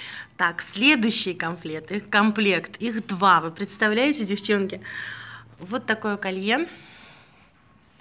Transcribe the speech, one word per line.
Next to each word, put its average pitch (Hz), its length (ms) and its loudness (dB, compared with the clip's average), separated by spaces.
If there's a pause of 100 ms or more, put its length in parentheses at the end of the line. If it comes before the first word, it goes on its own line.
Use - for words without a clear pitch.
(360)
Так, 170 260 0
следующие 226 720 2
комплекты. 170 680 -6
Комплект, 208 800 4
их 226 260 -4
два. 185 320 4
Вы 160 120 -2
представляете, 214 760 0
девчонки? 202 560 -2 (760)
Вот 220 260 -8
такое 214 320 -2
колье 208 500 -2 (1300)